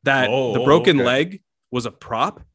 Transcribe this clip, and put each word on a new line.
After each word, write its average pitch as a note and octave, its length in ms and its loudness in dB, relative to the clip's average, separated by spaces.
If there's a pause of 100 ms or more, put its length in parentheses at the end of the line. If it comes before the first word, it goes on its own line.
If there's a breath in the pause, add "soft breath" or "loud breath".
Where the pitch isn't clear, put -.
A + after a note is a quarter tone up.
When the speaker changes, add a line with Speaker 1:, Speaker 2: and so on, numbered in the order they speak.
Speaker 1:
that C3+ 260 2
Speaker 2:
Oh, B2+ 240 -2
Speaker 1:
the A2 60 0
broken C#3+ 400 4
Speaker 2:
okay. B2 60 0
Speaker 1:
leg D3+ 360 -2 (300)
was B2 140 -6
a A2 60 -8
prop B2+ 500 -6 (140)